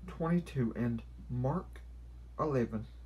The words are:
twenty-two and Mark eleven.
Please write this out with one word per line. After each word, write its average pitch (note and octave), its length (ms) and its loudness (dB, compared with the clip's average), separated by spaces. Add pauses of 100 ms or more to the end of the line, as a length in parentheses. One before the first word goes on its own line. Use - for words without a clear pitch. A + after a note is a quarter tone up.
twenty-two E3 680 2
and A#2 260 2 (260)
Mark C3 520 0 (580)
eleven. A#2+ 480 2 (200)